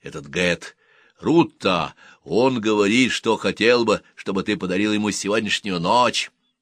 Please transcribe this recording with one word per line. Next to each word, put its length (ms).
этот 260
Гэт. 480
«Рутта, 720
он 360
говорит, 520
что 260
хотел 480
бы, 160
чтобы 280
ты 140
подарил 340
ему 200
сегодняшнюю 680
ночь». 520